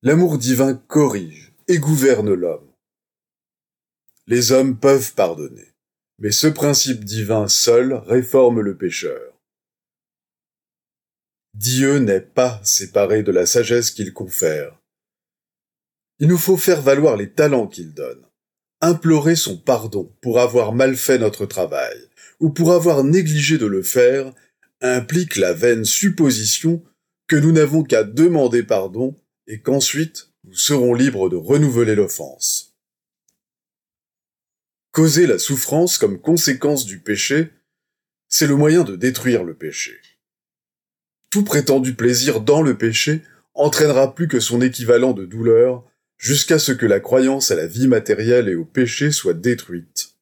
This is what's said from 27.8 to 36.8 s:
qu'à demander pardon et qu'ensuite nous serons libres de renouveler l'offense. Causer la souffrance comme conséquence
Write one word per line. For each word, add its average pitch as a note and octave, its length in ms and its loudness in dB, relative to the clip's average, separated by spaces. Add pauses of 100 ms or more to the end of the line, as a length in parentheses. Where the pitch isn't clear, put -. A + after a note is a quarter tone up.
qu'à A2 180 2
demander B2 640 2
pardon G#2+ 500 -4 (320)
et G#2+ 140 -14
qu'ensuite C#3 680 -4 (140)
nous - 100 -20
serons B2 400 0
libres B2 340 0
de F2+ 80 -4
renouveler A#2+ 580 2
l'offense. - 800 -4 (2250)
Causer D#3+ 340 2
la G#2+ 120 0
souffrance D#3 600 -2
comme G2 220 -2
conséquence D3 640 0